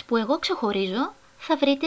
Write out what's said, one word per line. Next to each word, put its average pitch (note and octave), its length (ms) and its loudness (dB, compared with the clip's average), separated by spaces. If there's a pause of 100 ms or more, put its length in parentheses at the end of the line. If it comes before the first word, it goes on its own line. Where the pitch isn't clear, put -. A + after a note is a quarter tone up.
που A#3 100 0
εγώ A3+ 220 0
ξεχωρίζω G#3+ 760 -2 (260)
θα - 180 -2
βρείτε C#4 300 2